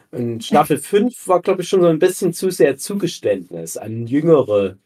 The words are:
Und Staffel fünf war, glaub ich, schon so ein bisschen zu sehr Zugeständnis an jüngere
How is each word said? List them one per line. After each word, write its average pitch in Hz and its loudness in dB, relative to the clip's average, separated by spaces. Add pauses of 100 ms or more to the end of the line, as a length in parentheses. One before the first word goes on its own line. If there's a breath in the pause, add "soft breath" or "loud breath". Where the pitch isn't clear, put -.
(120 soft breath)
Und 117 -6
Staffel 147 2
fünf - -2
war, 180 2
glaub 190 -2
ich, 170 -6
schon 190 2
so 175 6
ein 160 2
bisschen 185 0
zu 190 -4
sehr 160 2
Zugeständnis 95 -6
an 113 -10
jüngere 113 2